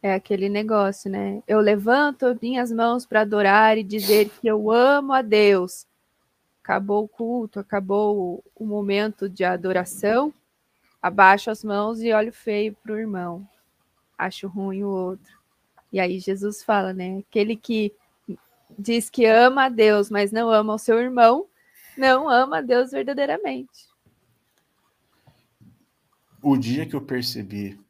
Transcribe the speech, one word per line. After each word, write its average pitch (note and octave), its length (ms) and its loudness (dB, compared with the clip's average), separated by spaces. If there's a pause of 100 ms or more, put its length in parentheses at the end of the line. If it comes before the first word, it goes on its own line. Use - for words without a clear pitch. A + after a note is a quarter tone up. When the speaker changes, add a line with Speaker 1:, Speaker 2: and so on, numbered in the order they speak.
Speaker 1:
É G3 100 0
aquele G3 360 -2
negócio, G3+ 600 -2
né? G3 380 -6
Eu G#3+ 120 2
levanto A#3+ 800 2
minhas B3 280 -4
mãos A#3 360 -2
pra G#3+ 160 0
adorar G#3 560 4
e A3 60 -4
dizer G#3 460 2
que - 180 -6
eu G#3+ 220 0
amo C4+ 440 2
a C4 80 2
Deus. G3+ 680 2 (760)
Acabou G3+ 440 -2
o - 20 -18
culto, A3+ 540 -8
acabou G3+ 840 -2 (120)
o, - 80 -14
o - 20 -8
momento G#3 640 -4
de F#3+ 140 -6
adoração, F#3 920 -2 (680)
abaixo G3 480 4
as G#3+ 140 -8
mãos G#3+ 380 -4
e A3+ 100 0
olho A3 200 0
feio G#3 520 -6
pro G#3+ 160 -8
irmão. F#3+ 480 -8 (720)
Acho F#3 300 -8
ruim G3 360 -8
o G3+ 60 -6
outro. F#3+ 500 -8 (520)
E F#3+ 80 -4
aí F#3 200 -2
Jesus G3 440 -6
fala, F#3+ 300 0
né? F#3 260 -8
Aquele G#3 360 -2
que G#3+ 380 -4 (840)
diz A3+ 320 -4
que A#3+ 160 2
ama B3 400 6
a C4 40 0
Deus, G#3+ 400 4
mas G3+ 220 -2
não A3+ 180 -2
ama G#3+ 260 2
o G#3+ 40 -8
seu A3+ 200 2
irmão, B3 480 4 (500)
não C4 320 2
ama C4+ 300 2
a - 20 -4
Deus B3+ 300 0
verdadeiramente. C#4 960 -6 (2500)
Speaker 2:
O C#3 140 2
dia B2+ 300 -2
que - 100 -10
eu C3+ 60 -6
percebi G2+ 800 -10 (100)